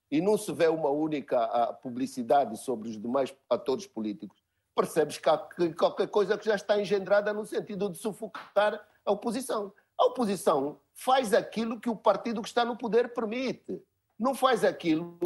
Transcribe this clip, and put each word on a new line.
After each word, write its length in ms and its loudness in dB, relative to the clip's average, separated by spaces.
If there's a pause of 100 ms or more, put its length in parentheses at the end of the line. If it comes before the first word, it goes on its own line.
(120)
e 100 0
não 160 2
se 160 -6
vê 140 2
uma 220 2
única, 540 0
ah, 300 0
publicidade 840 0
sobre 300 -6
os 140 -10
demais 320 -2 (160)
atores 380 -2
políticos, 500 -8 (380)
percebes 420 0
que 100 -2
há 120 6
que, 340 -2
qualquer 340 0
coisa 300 2
que 80 -10
já 100 2
está 240 0
engendrada 540 2
no 140 -6
sentido 420 -4
de 80 -10
sufocar 840 -2 (240)
a 80 0
oposição. 640 -4 (240)
A 80 6
oposição 720 0 (160)
faz 400 2
aquilo 460 0
que 100 -6
o 60 -2
partido 460 2
que 60 -8
está 160 2
no 140 -4
poder 360 0
permite. 680 -6 (380)
Não 160 0
faz 280 2
aquilo 640 0